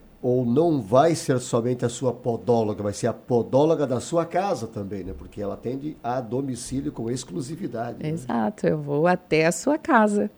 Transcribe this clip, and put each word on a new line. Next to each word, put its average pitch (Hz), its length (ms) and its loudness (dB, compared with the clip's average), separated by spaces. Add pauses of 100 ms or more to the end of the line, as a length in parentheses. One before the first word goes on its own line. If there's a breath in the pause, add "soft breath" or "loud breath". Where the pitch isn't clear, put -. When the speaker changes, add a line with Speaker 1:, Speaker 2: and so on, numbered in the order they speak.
(220)
Speaker 1:
ou 127 240 2
não 147 360 4
vai 131 340 4
ser 131 240 0
somente 123 460 0
a 120 40 0
sua 127 240 -2
podóloga, 113 680 0
vai 101 100 0
ser - 140 -2
a 110 60 0
podóloga 135 720 2
da 120 140 -2
sua 165 240 0
casa 175 420 -2
também, 98 380 -8
né? 92 120 -10
Porque - 240 -12
ela 98 140 -4
atende 135 480 -8
a 127 180 -2
domicílio 131 680 -4
com 113 180 -6
exclusividade, 135 920 -6
né? 151 60 -4
Speaker 2:
Exato, 208 580 -2
eu 165 100 2
vou 147 300 0
até 160 400 2
a 175 60 6
sua 294 260 0
casa. 208 580 4